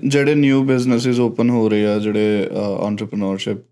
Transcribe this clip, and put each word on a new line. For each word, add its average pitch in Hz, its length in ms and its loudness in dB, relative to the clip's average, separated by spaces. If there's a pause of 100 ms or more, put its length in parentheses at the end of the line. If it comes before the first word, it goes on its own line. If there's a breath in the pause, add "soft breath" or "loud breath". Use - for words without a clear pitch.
ਜਿਹੜੇ 143 260 2
ਨਿਊ 135 300 4
ਬਿਜ਼ਨੈਸਿਸ 123 560 0
ਓਪਨ 120 300 0
ਹੋ 113 180 2
ਰਹੇ 107 180 2
ਆ, 104 120 0
ਜਿਹੜੇ, 107 520 0
ਅ, 101 360 -4
ਐਂਟਰਪ੍ਰੀਨਿਓਰਸ਼ਿਪ 104 720 -4 (140)